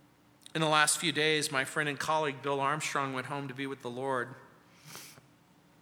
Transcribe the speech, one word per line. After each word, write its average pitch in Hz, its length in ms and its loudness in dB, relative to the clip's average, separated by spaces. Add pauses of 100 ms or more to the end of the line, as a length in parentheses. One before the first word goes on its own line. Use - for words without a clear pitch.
(560)
In 160 40 0
the 160 60 4
last 151 320 6
few 165 140 0
days, 151 400 2
my 135 120 2
friend 151 240 -2
and 139 120 -4
colleague 151 420 0
Bill 143 180 0
Armstrong 139 520 0
went 127 160 -4
home 139 180 -4
to 127 80 -8
be 135 140 -6
with 135 140 -8
the 127 60 -6
Lord. 127 460 -2 (1500)